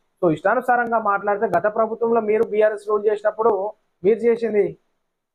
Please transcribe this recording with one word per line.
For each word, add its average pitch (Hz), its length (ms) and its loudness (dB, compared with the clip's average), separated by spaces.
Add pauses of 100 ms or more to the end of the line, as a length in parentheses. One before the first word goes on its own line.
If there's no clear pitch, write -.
(240)
So, 175 80 4
ఇష్టానుసారంగా 233 680 0
మాట్లాడితే, 202 460 -2
గత 196 300 0
ప్రభుత్వంలో 226 460 0
మీరు 214 220 0
బీఆర్ఎస్ 208 460 0
రూల్ 208 160 0
చేసినప్పుడు 214 680 0 (300)
మీరు 208 160 2
చేసింది 214 580 0 (580)